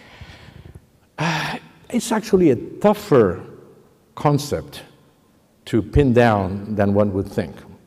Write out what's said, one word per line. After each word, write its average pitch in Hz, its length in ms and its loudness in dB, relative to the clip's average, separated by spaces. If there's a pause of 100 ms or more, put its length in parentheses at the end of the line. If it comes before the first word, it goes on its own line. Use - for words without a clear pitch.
(1200)
Uh, 156 400 -6 (300)
it's - 220 -4
actually 185 400 2
a 120 60 2
tougher 127 880 2 (720)
concept - 680 -2 (840)
to 113 160 -2
pin 131 300 0
down 104 600 2
than 101 180 0
one 101 200 2
would 95 160 -4
think. 90 260 -6 (320)